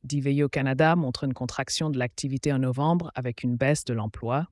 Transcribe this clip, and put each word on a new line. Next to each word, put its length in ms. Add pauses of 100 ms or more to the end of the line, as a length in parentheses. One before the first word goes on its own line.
Diveio 460
Canada 480
montre 260
une 120
contraction 540
de 100
l'activité 540
en 60
novembre 560
avec 300
une 120
baisse 280
de 100
l'emploi. 580